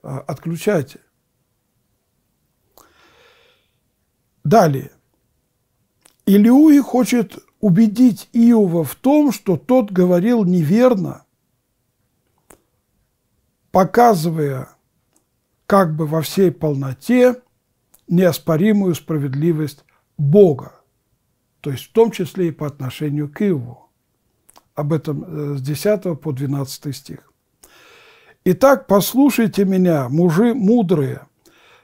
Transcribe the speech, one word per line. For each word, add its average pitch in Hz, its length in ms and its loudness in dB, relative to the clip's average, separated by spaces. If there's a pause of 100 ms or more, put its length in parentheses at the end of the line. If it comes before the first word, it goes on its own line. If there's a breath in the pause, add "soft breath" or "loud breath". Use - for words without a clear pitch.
А, 139 180 -12
отключайте. 165 800 -6 (3500 soft breath)
Далее. 151 460 0 (1400)
Илиуи 254 540 6
хочет 240 580 -2 (220)
убедить 214 720 2
Иова 214 520 2
в 131 100 -10
том, 294 380 2
что - 240 -4
тот 247 340 0
говорил 180 540 2
неверно, 180 800 0 (2500)
показывая 160 960 0 (1000)
как 185 280 2
бы 156 120 -4
во 156 160 -4
всей 185 280 0
полноте 160 920 -2 (680)
неоспоримую 180 840 0
справедливость 151 920 -6 (320)
Бога, 156 640 2 (800)
то 147 100 -10
есть 131 140 -10
в - 80 -20
том 226 180 2
числе 180 380 -6
и 156 40 -6
по 156 140 -10
отношению 143 640 -8
к 147 120 -8
Иову. 135 480 -6 (840)
Об 147 180 -4
этом, 151 320 -6
э, 151 320 -10
с 135 60 -10
десятого 175 520 -4
по 151 180 -10
двенадцатый 139 600 -8
стих. - 380 -20 (1120 soft breath)
"Итак, 269 420 2
послушайте 220 800 0
меня, 180 420 0
мужи 175 460 2
мудрые, 185 720 0 (580 soft breath)